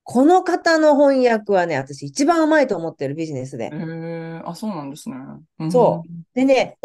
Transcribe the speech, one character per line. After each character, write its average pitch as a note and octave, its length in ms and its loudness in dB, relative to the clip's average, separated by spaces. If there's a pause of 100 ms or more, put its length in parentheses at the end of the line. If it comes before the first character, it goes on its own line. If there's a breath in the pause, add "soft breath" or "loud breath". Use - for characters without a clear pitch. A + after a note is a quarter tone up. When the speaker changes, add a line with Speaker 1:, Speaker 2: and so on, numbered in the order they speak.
Speaker 1:
こ B3+ 240 2
の F4+ 160 6
方 F4 340 0
の D#4 180 4
翻 C4+ 320 4
訳 G#3+ 260 0
は F3+ 120 4
ね、 D#3+ 140 -2
私 C#3 240 -10
一 C#3+ 240 -4
番 E4 160 4
う D#4 40 2
ま D4+ 140 4
い C4 60 2
と G3 100 -2
思 E3 140 -6
っ - 40 -12
て C#3 140 -6
る、 C#3+ 60 -8
ビ E3 100 -6
ジ D#3 80 -8
ネ C3 140 -8
ス C3+ 100 -12
で。 A2+ 100 -6
Speaker 2:
へ - 40 -8
ー、 - 760 -10
あ、 F3+ 80 -10
そ G#3+ 120 -10
う A3 40 -6
な D#3 140 -8
ん C#3 60 -12
で D3 60 -14
す - 120 -16
ね。 C#3 80 -10 (440)
う D#3+ 60 -6
ん。 E3 60 -4
Speaker 1:
そ G3+ 340 2
う。 - 40 -20 (240)
で B3+ 100 0
ね、 C4 400 2